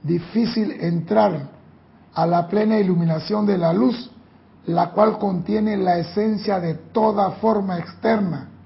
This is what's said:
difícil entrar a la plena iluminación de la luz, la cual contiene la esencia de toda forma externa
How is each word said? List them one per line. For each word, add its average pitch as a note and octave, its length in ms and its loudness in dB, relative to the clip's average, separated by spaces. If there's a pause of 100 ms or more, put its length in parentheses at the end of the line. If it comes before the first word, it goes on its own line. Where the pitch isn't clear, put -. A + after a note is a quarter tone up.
difícil G#3 680 -2
entrar E3+ 840 0 (580)
a D#3+ 120 0
la E3+ 220 2
plena G#3+ 320 2
iluminación F3+ 680 0
de G3 140 2
la E3+ 120 2
luz, A3+ 400 0 (540)
la D#3 240 0
cual G#3+ 300 2
contiene G#3 580 -2
la F3+ 220 2
esencia G#3 600 -2
de E3+ 140 -4
toda G#3 600 0
forma G3+ 440 0
externa F#3 720 -2 (180)